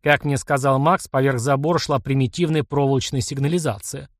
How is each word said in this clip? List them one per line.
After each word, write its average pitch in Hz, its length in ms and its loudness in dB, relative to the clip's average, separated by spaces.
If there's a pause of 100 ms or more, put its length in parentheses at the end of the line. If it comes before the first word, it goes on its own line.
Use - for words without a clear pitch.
Как 147 220 2
мне 143 120 0
сказал 135 440 0
Макс, 170 260 2
поверх 135 320 0
забора 143 400 0
шла 139 220 -2
примитивная 139 640 0
проволочная 135 560 0
сигнализация. 139 880 -4 (120)